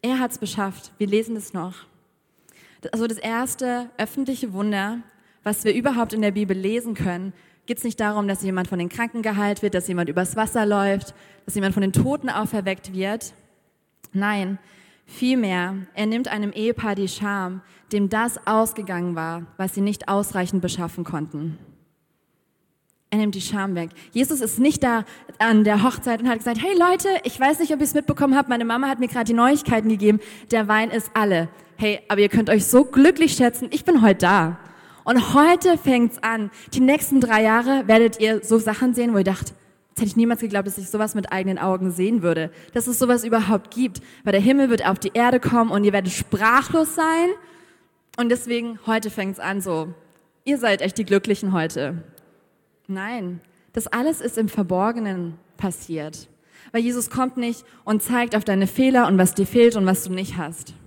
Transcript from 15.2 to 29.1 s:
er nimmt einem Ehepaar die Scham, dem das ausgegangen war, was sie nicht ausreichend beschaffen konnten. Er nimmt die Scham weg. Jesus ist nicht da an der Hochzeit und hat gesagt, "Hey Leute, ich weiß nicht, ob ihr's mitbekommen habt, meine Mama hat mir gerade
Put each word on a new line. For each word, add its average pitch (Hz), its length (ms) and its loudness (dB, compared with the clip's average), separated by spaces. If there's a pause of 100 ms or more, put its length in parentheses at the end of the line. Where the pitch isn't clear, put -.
er 214 120 -2
nimmt 233 200 -2
einem 208 240 -4
Ehepaar 220 460 -4
die 196 100 -2
Scham, 190 540 -6 (320)
dem 202 160 0
das 220 360 -2
ausgegangen 196 680 -2
war, 165 320 -8 (100)
was 190 160 -6
sie 196 100 -4
nicht 202 260 -4
ausreichend 196 540 -2
beschaffen 175 420 -6
konnten. 156 540 -8 (1500)
Er 208 80 0
nimmt 208 160 0
die 190 80 -8
Scham 196 320 -4
weg. 165 160 -6 (220)
Jesus 269 280 -2
ist 226 180 -4
nicht 285 240 2
da 233 220 0 (340)
an 220 260 4
der 208 180 4
Hochzeit 240 400 -2
und 247 80 2
hat 226 80 -2
gesagt, 220 240 -4
"Hey 381 160 -2
Leute, 359 300 4 (160)
ich - 140 -6
weiß 285 200 2
nicht, 320 160 0
ob 269 60 -4
ihr's 294 120 0
mitbekommen 285 420 2
habt, 277 140 2
meine 240 160 -2
Mama 240 240 -2
hat 254 120 -4
mir 247 80 0
gerade 233 180 -4